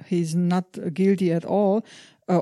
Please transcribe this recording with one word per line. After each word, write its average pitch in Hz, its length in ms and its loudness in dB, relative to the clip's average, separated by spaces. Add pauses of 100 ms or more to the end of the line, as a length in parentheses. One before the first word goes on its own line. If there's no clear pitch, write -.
he's 170 280 -2
not 180 440 -2 (160)
guilty 190 380 2
at 165 120 -2
all, 202 380 0 (460)
uh, 180 140 4